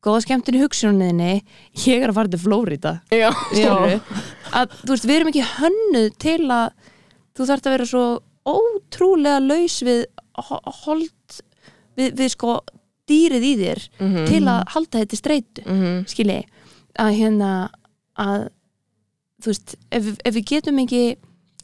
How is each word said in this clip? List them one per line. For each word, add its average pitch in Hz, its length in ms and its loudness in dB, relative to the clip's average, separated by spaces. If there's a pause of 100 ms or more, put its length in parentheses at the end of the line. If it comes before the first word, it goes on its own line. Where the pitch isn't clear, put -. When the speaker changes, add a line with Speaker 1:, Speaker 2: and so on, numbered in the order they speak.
Speaker 1:
góða 220 180 2
skemmtun 254 320 -2
í 262 80 4
hugsuninni, 190 800 0 (320)
ég 254 280 2
er 240 80 0
að 196 40 0
fara 214 140 0
til 175 100 -4
Flórída. 175 540 -2 (180)
Speaker 2:
Já. 226 200 4 (200)
Speaker 1:
Skilurðu? 196 460 2
Speaker 3:
Já. 214 260 -8 (300)
Speaker 1:
Að, - 220 -2 (100)
þú 247 80 0
veist, 233 160 -2
við 285 80 4
erum 320 160 2
ekki 269 140 0 (100)
hönnuð 330 640 2
til 320 200 0 (120)
að, 233 200 0 (680)
þú 262 120 -2
þarft 277 180 0
að 269 80 2
vera 262 120 0
svo 247 180 0 (400)
ótrúlega 370 1000 2
laus 320 400 0
við 240 220 2 (320)
ho-, - 240 -10 (240)
hold, 320 560 -6 (560)
við, 254 180 -2
við, 262 160 0
sko, 240 220 -4 (560)
dýrið 294 380 4
í 285 100 2
þér 185 260 -4 (180)
Speaker 2:
Mhm. 190 260 0
Speaker 1:
til 311 160 4
að - 260 2
halda 320 300 -4
þetta 220 160 -4
í 214 60 -8
streitu, 294 440 -4
Speaker 2:
Mhm. 180 420 -2
Speaker 1:
skilji, - 380 -2 (540)
að 214 160 0
hérna, 214 360 2 (680)
að, 202 320 -4 (960)
þú - 40 -6
veist, - 280 -6 (180)
ef, 214 140 -2 (180)
ef 226 100 -2
við 220 100 -2
getum 285 380 -2
ekki 240 340 0 (480)